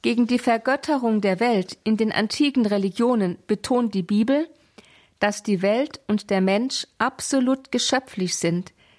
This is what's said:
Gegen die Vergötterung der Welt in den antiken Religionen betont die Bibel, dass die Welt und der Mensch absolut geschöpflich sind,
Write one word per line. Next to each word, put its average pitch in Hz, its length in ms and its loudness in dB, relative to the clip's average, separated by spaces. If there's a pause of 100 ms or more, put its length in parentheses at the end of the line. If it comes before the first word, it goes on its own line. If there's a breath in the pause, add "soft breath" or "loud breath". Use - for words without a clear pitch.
Gegen 233 240 2
die 247 140 0
Vergötterung 233 800 0
der 190 180 0
Welt 226 440 0
in 220 140 0
den 214 140 0
antiken 254 540 0
Religionen 202 800 0
betont 233 480 0
die 190 100 -2
Bibel, 247 440 2 (720 soft breath)
dass 208 240 -2
die 196 180 0
Welt 226 460 -2
und 208 220 -2
der 190 120 2
Mensch 202 460 0 (100)
absolut 262 720 -2
geschöpflich 240 680 -2
sind, 170 360 -4 (260 soft breath)